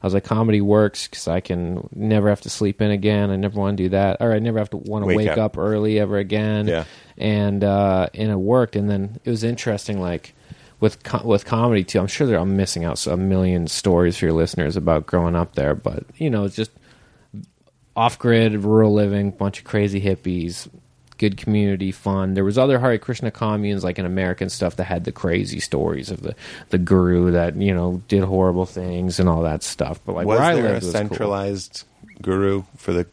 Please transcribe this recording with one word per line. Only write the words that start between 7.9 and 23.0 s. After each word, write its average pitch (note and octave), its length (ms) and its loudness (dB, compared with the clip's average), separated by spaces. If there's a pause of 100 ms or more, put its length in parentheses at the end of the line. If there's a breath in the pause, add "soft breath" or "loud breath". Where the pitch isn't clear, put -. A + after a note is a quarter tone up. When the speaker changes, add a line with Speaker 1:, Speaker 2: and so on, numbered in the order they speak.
Speaker 1:
and A2 160 -2
it G2+ 80 0
worked. A2+ 380 2
And G#2 120 0
then G2+ 360 -4
it A#2+ 60 -4
was A2 140 -2
interesting, A2 560 -4
like, F2 320 -6 (480 loud breath)
with G#2+ 220 0
co-, - 240 -4
with G#2 180 2
comedy, A2+ 400 2
too. - 160 -2
I'm F#2+ 60 0
sure C#3+ 200 -2
that A2 140 2
I'm G2 160 0
missing F#2 280 -2
out - 220 -4
a F2 120 0
million F#2 480 2
stories F2 500 2
for - 80 -2
your D#2+ 100 2
listeners E2 420 0
about D#2+ 300 2
growing E2+ 300 0
up E2+ 180 -2
there. D2 200 0
But, - 300 -6 (120)
you D#3 140 -2
know, G#2 140 0
it's G2 120 -6
just A2 140 -6 (1300 soft breath)
off-grid, A2+ 680 2
rural G#2+ 300 6
living, G2+ 380 2
bunch - 260 -4
of - 60 -20
crazy G2+ 360 0
hippies, F2+ 680 -4 (500)
good G2+ 180 0
community, G2 560 0
fun. G2 400 -2
There F#2+ 120 0
was G2+ 120 0
other C3 220 4
Hare A#2+ 180 2
Krishna A#2 340 -6